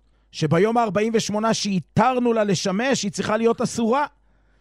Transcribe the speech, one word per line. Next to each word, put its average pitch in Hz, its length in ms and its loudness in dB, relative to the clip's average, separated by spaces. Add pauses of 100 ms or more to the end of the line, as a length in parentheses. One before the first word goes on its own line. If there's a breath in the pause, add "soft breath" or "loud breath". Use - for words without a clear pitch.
(320)
שביום 175 440 0
הארבעים 220 400 0
ושמונה 214 380 0
שהתרנו 233 800 0
לה 220 120 0
לשמש, 202 580 0
היא 202 80 -4
צריכה 208 260 -4
להיות 226 240 2
אסורה. 240 460 0 (540)